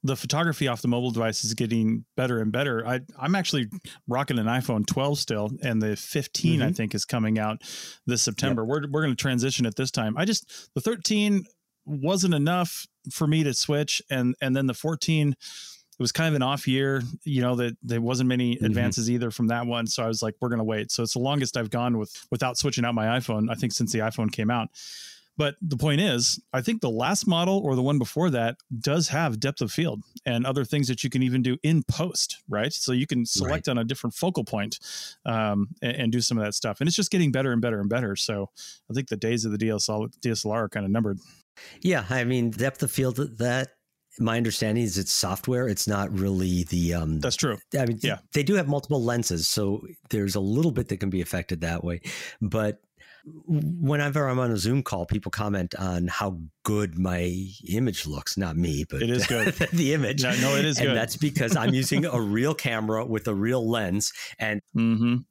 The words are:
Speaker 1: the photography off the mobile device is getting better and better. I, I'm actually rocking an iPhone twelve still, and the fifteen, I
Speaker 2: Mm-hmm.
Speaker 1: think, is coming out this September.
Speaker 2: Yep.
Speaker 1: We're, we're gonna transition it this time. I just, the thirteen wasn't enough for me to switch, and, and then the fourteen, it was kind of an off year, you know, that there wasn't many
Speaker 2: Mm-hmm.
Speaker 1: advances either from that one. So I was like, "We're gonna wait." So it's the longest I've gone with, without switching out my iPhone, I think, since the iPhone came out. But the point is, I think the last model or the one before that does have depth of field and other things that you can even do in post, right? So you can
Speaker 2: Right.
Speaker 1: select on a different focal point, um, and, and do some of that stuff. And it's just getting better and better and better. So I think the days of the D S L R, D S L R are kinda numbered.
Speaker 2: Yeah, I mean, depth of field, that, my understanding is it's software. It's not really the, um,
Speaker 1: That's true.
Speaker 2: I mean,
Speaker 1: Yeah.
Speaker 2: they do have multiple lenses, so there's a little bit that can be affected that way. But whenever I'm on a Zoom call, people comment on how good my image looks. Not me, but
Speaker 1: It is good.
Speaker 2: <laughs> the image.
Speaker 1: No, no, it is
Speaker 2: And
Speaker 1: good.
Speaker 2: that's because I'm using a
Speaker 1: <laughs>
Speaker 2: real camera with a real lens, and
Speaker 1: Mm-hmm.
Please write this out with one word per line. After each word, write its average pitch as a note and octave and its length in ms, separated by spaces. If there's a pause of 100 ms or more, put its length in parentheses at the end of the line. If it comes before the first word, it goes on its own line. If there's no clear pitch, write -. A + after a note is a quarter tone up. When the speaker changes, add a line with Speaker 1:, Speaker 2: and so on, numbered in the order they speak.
Speaker 1:
the C3+ 100
photography D3+ 540
off A#2+ 140
the B2+ 60
mobile B2 220
device A2+ 320
is A2 120
getting A2+ 500 (140)
better B2 200
and G#2+ 140
better. A#2+ 340
I, B2+ 140 (180)
I'm D3+ 160
actually D3 360 (360)
rocking C3+ 320
an A2 60
iPhone A2+ 420
twelve C#3+ 320
still, G#2+ 320 (120)
and A2+ 180
the G#2+ 160
fifteen, - 640
I A2+ 60
Speaker 2:
Mm-hmm. F3 80
Speaker 1:
think, A2 200
is G#2 120
coming A2 320
out G#2+ 240 (420)
this A#2+ 160
September. B2+ 420
Speaker 2:
Yep. A2 60
Speaker 1:
We're, C#3+ 220
we're D3+ 140
gonna C3+ 100
transition B2+ 500
it A2+ 120
this C3 140
time. A2+ 280
I E3+ 80
just, - 480
the C3+ 80
thirteen G#3 640 (400)
wasn't E3+ 480
enough E3 520 (240)
for - 160
me D#3 160
to C#3 120
switch, - 560
and, B2+ 320
and C3 120
then C3+ 120
the B2 80
fourteen, D#3 560
it - 680
was B2 140
kind D#3+ 160
of D#3 60
an C3+ 80
off C3+ 260
year, C3+ 340 (220)
you C#3 160
know, B2 160
that A#2+ 260
there A#2 200
wasn't B2+ 260
many B2 280
Speaker 2:
Mm-hmm. A2 100
Speaker 1:
advances G#2+ 440
either A#2+ 200
from A#2 160
that A#2 180
one. A#2+ 220
So A#2+ 180
I A2+ 40
was A2+ 140
like, A2 200
"We're B2 80
gonna A#2 120
wait." A2 300
So A#2 120
it's G#2+ 100
the B2 60
longest C3+ 360
I've A2+ 140
gone A#2+ 260
with, G#2+ 180 (160)
without B2 280
switching B2+ 260
out A#2+ 100
my A2 120 (120)
iPhone, A2 320
I A#2 40
think, A#2 180
since A2+ 200
the A2 80
iPhone A2 300
came G#2+ 200
out. A#2+ 180 (680)
But C#3+ 280
the D3 160
point D3 240
is, B2 360 (140)
I C3 80
think A#2 220
the B2+ 80
last B2+ 360
model F3+ 380
or C#3 100
the B2+ 60
one C#3 180
before D3+ 300
that A#2+ 280 (240)
does D3 280
have C3+ 320
depth C3+ 220
of A2 100
field B2+ 300 (240)
and A#2+ 180
other C3+ 180
things C#3 260
that B2+ 140
you C#3 60
can B2+ 140
even C3 180
do B2+ 220
in D#3 220
post, - 640
right? G#2+ 200
So - 220
you B2+ 140
can B2 140
Speaker 2:
Right. A#2 80
Speaker 1:
select C3+ 380
on B2+ 120
a A#2 60
different A#2+ 280
focal F3 320
point, G#2 340 (460)
um, G#2+ 440 (120)
and, B2 160
and A#2 160
do A#2+ 80
some A#2 160
of A2 80
that G#2 80
stuff. - 300
And D3 40
it's E3+ 80
just - 160
getting E3+ 220
better C3+ 180
and A#2 120
better A2+ 180
and G2+ 80
better. A2+ 260
So G2+ 360 (400)
I - 20
think B2+ 160
the A2 80
days A2+ 300
of G#2+ 60
the G#2 60
D A2 120
S G#2 180
L G#2+ 140
R, A2+ 60 (120)
D A#2+ 100
S A2 140
L G#2+ 80
R A2+ 120
are G#2 40
kinda G2 220
numbered. G#2 280 (640)
Speaker 2:
Yeah, E3+ 300
I B2+ 140
mean, A#2+ 260
depth A#2+ 320
of B2 80
field, B2+ 260 (220)
that, B2 320 (480)
my A2+ 180
understanding A2+ 480
is F#2+ 140
it's F#2 140
software. B2 540
It's G#2 220
not G2+ 240
really F#2 520
the, E2+ 280
um, D#2 280
Speaker 1:
That's - 160
true. A#2 200 (180)
Speaker 2:
I C3 120
mean, A#2 160
Speaker 1:
Yeah. A2 160 (160)
Speaker 2:
they D3 80
do C#3+ 140
have E3 120
multiple C#3+ 340
lenses, A2+ 460
so G2+ 380 (240)
there's G2+ 240
a G2+ 60
little B2 320
bit B2 160
that G2 100
can G2 100
be F#2 140
affected E2+ 400
that E2+ 200
way. E2+ 200 (400)
But G#2+ 400 (640)
whenever D3 840
I'm B2+ 100
on B2 120
a A2+ 60
Zoom A#2 260
call, F2 240
people G2+ 240
comment G2+ 460
on F2+ 320
how F#2 320 (240)
good G#2 340
my F2+ 480 (220)
image G#2+ 380
looks. C#2+ 300
Not F2 200
me, D#2+ 320
but - 140
Speaker 1:
It A#2 80
is B2 160
good. A#2+ 280
Speaker 2:
<laughs> - 180
the D#3+ 220
image. C#3 280
Speaker 1:
No, B2 180
no, C3+ 160
it C#3 80
is D3+ 140
Speaker 2:
And C3 100
Speaker 1:
good. B2+ 80
Speaker 2:
that's A#2 200
because C#3+ 400
I'm B2 180
using C3 300
a B2+ 160
Speaker 1:
<laughs> - 0
Speaker 2:
real A2+ 340
camera A2 520
with A2+ 220
a G#2+ 60
real A2+ 340
lens, G#2+ 440 (260)
and G#2+ 220 (160)
Speaker 1:
Mm-hmm. A2+ 400 (140)